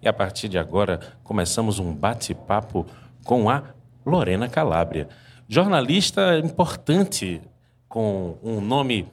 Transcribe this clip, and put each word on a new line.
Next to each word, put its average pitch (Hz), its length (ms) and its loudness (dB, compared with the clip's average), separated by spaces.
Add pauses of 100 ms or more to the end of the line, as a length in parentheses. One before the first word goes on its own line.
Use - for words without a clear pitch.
e 120 60 4
a 107 40 4
partir 101 360 -4
de 92 100 0
agora 85 420 0 (220)
começamos 104 560 0
um 87 160 -4
bate-papo 104 920 -4 (380)
com 117 260 2
a 139 120 0 (420)
Lorena 123 440 2
Calabria. 82 600 0 (400)
Jornalista 175 880 2
importante, 156 1000 0 (480)
com 98 540 -2
um 110 180 -4
nome 117 520 0